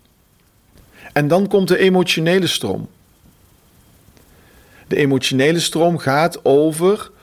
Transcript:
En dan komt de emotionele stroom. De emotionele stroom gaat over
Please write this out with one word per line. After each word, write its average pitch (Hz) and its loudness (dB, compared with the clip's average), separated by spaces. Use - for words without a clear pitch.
En 147 -2
dan 185 2
komt 196 2
de 180 2
emotionele 180 2
stroom. - -6
De - -6
emotionele 135 0
stroom 165 -2
gaat 151 -2
over 160 0